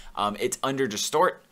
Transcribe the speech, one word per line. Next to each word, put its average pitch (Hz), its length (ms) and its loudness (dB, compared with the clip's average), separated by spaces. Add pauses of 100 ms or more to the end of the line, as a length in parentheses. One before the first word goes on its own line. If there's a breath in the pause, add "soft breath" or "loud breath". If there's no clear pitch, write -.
(160 loud breath)
Um, 104 240 0
it's 127 220 -2
under 135 240 0
distort, 147 640 0